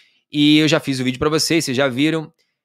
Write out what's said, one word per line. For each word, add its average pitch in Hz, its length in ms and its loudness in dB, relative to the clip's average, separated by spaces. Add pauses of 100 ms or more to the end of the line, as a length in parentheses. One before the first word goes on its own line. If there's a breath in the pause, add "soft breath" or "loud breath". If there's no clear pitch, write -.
(320 soft breath)
E 147 280 4
eu 156 100 2
já 151 100 2
fiz 131 220 -4
o - 20 -4
vídeo 127 160 -4
pra 151 80 0
vocês, 156 380 -2
vocês 131 100 -6
já 135 140 0
viram. 156 420 -4 (340)